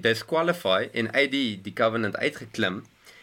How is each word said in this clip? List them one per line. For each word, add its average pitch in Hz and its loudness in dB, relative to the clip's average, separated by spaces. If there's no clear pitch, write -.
disqualify 117 2
en 110 -2
uit 139 4
die, 131 0
die 98 -10
covenant 113 0
uitgeklim. 113 -4